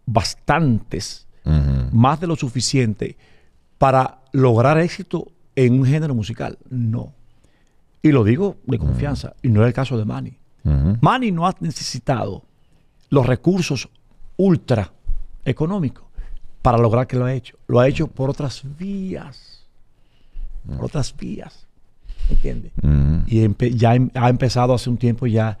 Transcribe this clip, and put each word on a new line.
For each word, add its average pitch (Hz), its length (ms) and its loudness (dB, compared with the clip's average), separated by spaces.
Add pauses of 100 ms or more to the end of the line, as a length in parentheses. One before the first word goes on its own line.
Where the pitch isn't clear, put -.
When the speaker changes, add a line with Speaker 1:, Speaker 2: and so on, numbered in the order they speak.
Speaker 1:
bastantes, - 1200 -2 (180)
Speaker 2:
Ujú. 69 500 0
Speaker 1:
más 135 240 4
de 170 80 -6
lo 165 80 -2
suficiente 117 800 -2 (640)
para 131 420 2 (120)
lograr 131 480 4
éxito 175 480 -4 (280)
en 127 240 4
un 135 60 2
género 151 300 0
musical. - 420 -8 (120)
No. 117 440 -6 (880)
Y 156 100 4
lo 127 120 6
digo 156 420 0
de 127 120 -2
Speaker 2:
Ujú. 76 100 -4
Speaker 1:
confianza. 123 460 -4 (100)
Y 131 60 0
no 107 120 4
es 117 60 6
el 120 60 0
caso 131 240 -4
de 107 80 -2
Manny. 131 280 -8 (320)
Speaker 2:
Ujú. 76 360 2
Speaker 1:
Manny 220 300 2
no 170 160 -2
ha 190 120 -2
necesitado 117 840 -6 (680)
los 135 180 4
recursos 151 600 0 (480)
ultra 131 540 0 (540)
económicos 156 600 -4 (560)
para 120 180 4
lograr 117 280 2
que - 100 -6
lo 123 80 -2
ha 127 80 -4
hecho. - 240 -10 (100)
Lo 123 120 2
ha 127 80 6
hecho 147 200 -2
por 131 220 -6
otras 139 340 -8 (140)
vías. 190 880 -12 (1000)
Por 69 120 -10
Speaker 2:
Ujú. 62 80 -6
Speaker 1:
otras - 300 -6
vías. - 520 -14 (600)
¿Entiendes? - 420 2 (100)
Speaker 2:
Ujú. 73 460 4
Speaker 1:
Y 110 180 4
empe-, 120 300 0
ya 117 200 4
em-, 127 200 2
ha 123 140 2
empezado 123 440 2
hace 120 160 -2
un 120 80 -2
tiempo 120 300 -2
ya 110 320 0